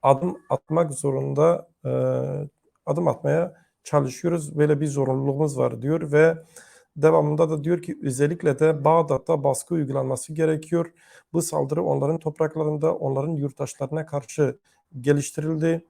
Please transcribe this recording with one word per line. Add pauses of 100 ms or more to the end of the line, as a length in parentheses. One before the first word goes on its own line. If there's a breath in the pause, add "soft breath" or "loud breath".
adım (120)
atmak
zorunda, (160)
e, (960)
adım
atmaya (300 soft breath)
çalışıyoruz.
Böyle
bir
zorunluluğumuz
var
diyor
ve (580 loud breath)
devamında
da
diyor
ki
özellikle
de
Bağdat'ta
baskı
uygulanması
gerekiyor. (400 soft breath)
Bu
saldırı
onların
topraklarında,
onların
yurttaşlarına
karşı (440)
geliştirildi.